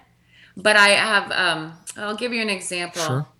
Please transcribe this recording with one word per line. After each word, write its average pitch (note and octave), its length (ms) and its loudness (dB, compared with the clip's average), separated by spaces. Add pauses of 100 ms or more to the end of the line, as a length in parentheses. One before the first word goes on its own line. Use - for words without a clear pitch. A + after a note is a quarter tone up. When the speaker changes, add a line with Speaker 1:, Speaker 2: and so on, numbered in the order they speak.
(560)
Speaker 1:
But G#3+ 220 2
I G3+ 140 8
have, G3 420 2
um, E3 400 -2 (240)
I'll G#3 180 -6
give A#3 160 -6
you A#3 100 -4
an G#3+ 80 -4
example. F3 520 -8
Speaker 2:
Sure. C3 240 -2 (140)